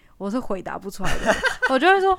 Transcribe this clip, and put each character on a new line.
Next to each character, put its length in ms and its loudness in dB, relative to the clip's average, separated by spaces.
我 140 -6
是 100 -2
回 220 -4
答 160 -8
不 100 -12
出 140 -10
来 160 0
的。 160 0
<laughs> 200 -2
我 100 2
就 80 2
会 140 6
说 180 2